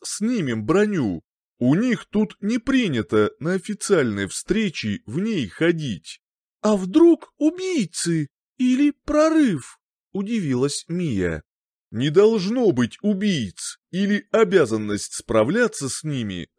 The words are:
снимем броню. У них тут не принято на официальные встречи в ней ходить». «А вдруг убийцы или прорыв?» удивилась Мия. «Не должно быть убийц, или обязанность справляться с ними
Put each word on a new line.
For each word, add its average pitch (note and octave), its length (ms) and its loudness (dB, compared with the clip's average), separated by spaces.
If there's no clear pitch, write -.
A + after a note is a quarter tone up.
снимем D#3 600 -4
броню. D#3+ 560 0
У B2+ 180 2
них A#3 360 0
тут G#3+ 300 0
не A3 160 -2
принято C#3+ 840 2
на D#3+ 140 -4
официальные D3 720 0
встречи E3 800 -4
в A#2 140 -8
ней G3 280 -4
ходить». D#3 720 -4
«А G#3+ 140 2
вдруг D#4 640 4
убийцы C#4+ 880 -2
или B3+ 320 2
прорыв?» D4+ 880 0
удивилась E3 760 -2
Мия. G2+ 560 -2
«Не B2+ 200 -2
должно G#3+ 600 2
быть A#2+ 300 -2
убийц, F#3+ 760 -4
или G3 420 -2
обязанность A2 800 2
справляться C#3 760 0
с - 140 -8
ними A2 560 -6